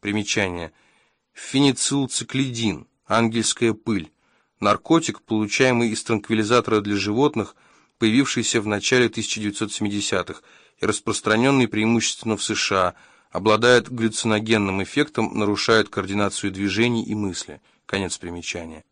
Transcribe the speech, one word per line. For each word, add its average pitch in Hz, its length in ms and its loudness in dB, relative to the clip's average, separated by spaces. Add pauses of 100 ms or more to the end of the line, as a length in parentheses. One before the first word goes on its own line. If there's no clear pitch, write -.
Примечание. 101 720 -2 (600)
Феницилциклидин, 127 1500 -2 (200)
ангельская 113 640 0
пыль. 101 380 -4 (500)
Наркотик, 110 640 0
получаемый 117 680 2
из 110 140 -6
транквилизатора 110 760 2
для 104 160 -2
животных, 107 580 0 (440)
появившийся 117 600 2
в 104 60 -6
начале 113 420 2
тысяча 110 320 -6
девятьсот 104 320 -4
семидесятых 101 680 -4 (360)
и - 80 -4
распространенный 113 800 2
преимущественно 110 680 0
в - 60 -8
С 110 120 -4
Ш - 220 -2
А, 90 180 2 (360)
обладает 113 600 4
галлюциногенным 110 920 0
эффектом, 123 560 -2
нарушает 107 500 2
координацию 98 640 -4
движений 104 520 0
и 107 100 -6
мысли. 95 480 -8 (240)
Конец 95 320 -4
примечания. 85 720 -12